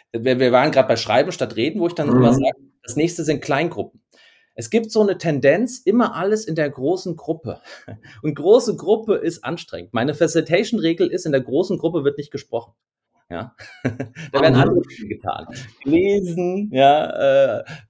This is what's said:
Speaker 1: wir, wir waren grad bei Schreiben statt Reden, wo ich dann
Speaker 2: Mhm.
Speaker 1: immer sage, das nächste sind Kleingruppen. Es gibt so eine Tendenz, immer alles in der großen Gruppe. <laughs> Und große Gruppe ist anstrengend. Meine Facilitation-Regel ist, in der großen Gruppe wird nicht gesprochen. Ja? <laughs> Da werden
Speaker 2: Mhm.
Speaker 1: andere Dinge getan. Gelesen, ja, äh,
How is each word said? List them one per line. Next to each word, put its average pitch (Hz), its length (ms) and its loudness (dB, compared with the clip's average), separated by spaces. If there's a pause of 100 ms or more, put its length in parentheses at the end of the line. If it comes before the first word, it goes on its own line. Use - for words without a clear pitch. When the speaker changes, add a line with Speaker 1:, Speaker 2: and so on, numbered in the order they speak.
(100)
Speaker 1:
wir, 123 300 -2
wir 127 120 4
waren 135 200 4
grad 135 160 4
bei 117 80 2
Schreiben 120 360 0
statt 113 220 -6
Reden, 139 260 -2
wo 170 60 2
ich 170 60 -2
dann 151 160 -4
Speaker 2:
Mhm. 123 80 4
Speaker 1:
immer 123 160 6
sage, 135 240 0 (260)
das - 140 -10
nächste 165 280 -2
sind 143 180 -2
Kleingruppen. 147 580 -4 (540)
Es 117 160 -8
gibt 226 200 0
so 220 120 2
eine 190 160 2
Tendenz, 160 680 0
immer 220 300 2
alles 208 320 -2
in 165 80 -6
der 151 160 -2
großen 160 440 -4
Gruppe. 160 460 -8 (260)
<laughs> - 360 -20
Und 147 140 -2
große 196 400 4
Gruppe 208 400 0
ist - 280 -6
anstrengend. 90 480 -10
Meine 127 220 -2
Facilitation-Regel 165 960 0
ist, - 180 -6
in 156 60 -2
der 135 100 2
großen 170 340 -2
Gruppe 160 280 -2
wird 143 120 0
nicht 147 140 -12
gesprochen. - 420 -10 (560)
Ja? 87 260 -12 (300)
<laughs> - 0 - (480)
Da 139 80 2
werden 156 140 6
Speaker 2:
Mhm. 123 60 6
Speaker 1:
andere 117 200 4
Dinge - 280 -14
getan. - 380 -8 (380)
Gelesen, 180 880 0
ja, 135 840 4
äh, - 60 -10 (260)